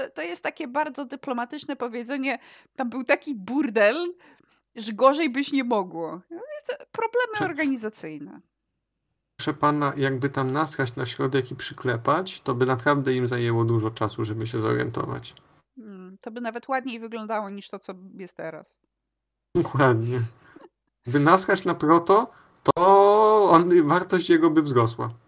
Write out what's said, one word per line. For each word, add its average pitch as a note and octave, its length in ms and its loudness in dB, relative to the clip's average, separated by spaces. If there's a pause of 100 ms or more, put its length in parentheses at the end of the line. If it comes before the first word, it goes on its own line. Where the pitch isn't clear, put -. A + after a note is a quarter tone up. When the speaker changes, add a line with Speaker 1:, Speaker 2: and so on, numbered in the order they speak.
Speaker 1:
to - 120 -12
jest E4+ 220 -8
takie D4+ 240 -8
bardzo C#4+ 380 -6
dyplomatyczne C4 680 -8
powiedzenie, B3 640 -6 (360)
„Tam B3+ 140 -4
był B3+ 140 -6
taki C#4+ 320 0
burdel, A#3+ 800 0 (640)
że A3 180 -10
gorzej C#4 360 4
byś C4+ 220 -4
nie C4+ 120 0
mogło”. F#3 440 -4 (220)
Ja E4 60 -14
mówię, D5 320 -14
„To B4 60 -6 (180)
problemy A4+ 460 -2
Speaker 2:
Czy G4+ 80 -2
Speaker 1:
organizacyjne”. A#3 960 -6 (960)
Speaker 2:
proszę - 160 -4
pana, D3 440 0
jakby C3+ 320 0
tam C3+ 220 -4
nasrać D3 440 -2
na C3+ 100 -6
środek C3 460 -2
i C#3 40 -10
przyklepać, C3+ 840 -4
to C3 140 -4
by B2 100 2
naprawdę C3 480 0
im B2+ 140 0
zajęło A#2 380 0
dużo A2+ 260 0
czasu, A2 340 -4
żeby A2+ 220 -6
się A#2 120 -6
zorientować. A#2+ 760 -4 (400)
Speaker 1:
Hmm, G3 460 -18
to A#3 100 -14
by A#3 100 -12
nawet A#3+ 260 -10
ładniej B3+ 320 -6
wyglądało A3 500 -8
niż G3+ 200 -14
to, G3 100 -12
co - 140 -14 (240)
jest F#3 200 -16
teraz. D#3+ 420 -14 (760)
Speaker 2:
Dokładnie. B2+ 680 2 (880)
By B2+ 120 0
nasrać F#3 460 4
na E3+ 100 0
proto, E3+ 560 4 (320)
to G3+ 880 6
on, E3+ 360 6
wartość F3 420 0
jego E3 200 6
by D3+ 120 4
wzrosła. A#2 520 0 (140)